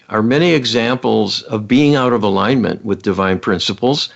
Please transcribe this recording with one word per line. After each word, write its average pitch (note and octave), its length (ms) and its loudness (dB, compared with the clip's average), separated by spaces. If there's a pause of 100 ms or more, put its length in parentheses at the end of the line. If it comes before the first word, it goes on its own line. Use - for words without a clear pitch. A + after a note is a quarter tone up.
are G#2+ 140 0
many D3+ 300 2
examples A#2 880 -2
of G#2+ 240 -6
being C#3+ 260 4
out B2+ 200 2
of A2 100 0
alignment G2+ 600 0
with G2+ 200 -4
divine F#2+ 340 0
principles G#2+ 800 -2